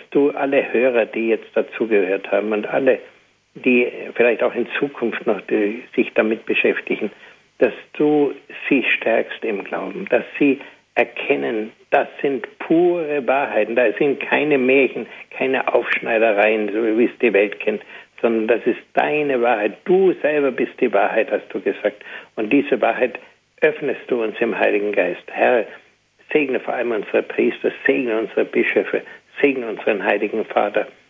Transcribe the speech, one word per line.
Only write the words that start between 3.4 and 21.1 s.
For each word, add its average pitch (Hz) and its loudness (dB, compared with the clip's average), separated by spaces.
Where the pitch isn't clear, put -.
die 123 2
vielleicht 117 2
auch 120 0
in 117 -2
Zukunft 120 -4
noch, 101 0
die 110 -2
sich 120 0
damit 110 0
beschäftigen, - -2
dass 113 2
du 151 2
sie 135 2
stärkst - -2
im 104 -4
Glauben, - -8
dass 113 2
sie 135 4
erkennen, 120 -2
das 135 2
sind 139 -2
pure 165 0
Wahrheiten, 113 0
da 120 4
sind 139 0
keine 143 0
Märchen, 131 2
keine 131 -2
Aufschneidereien, 110 2
so 110 0
wie 120 6
es - -2
die 113 2
Welt 101 2
kennt, 107 -4
sondern 113 2
das 117 0
ist 113 0
deine 147 0
Wahrheit. 107 0
Du 185 4
selber 143 0
bist 123 -4
die 123 2
Wahrheit, 101 2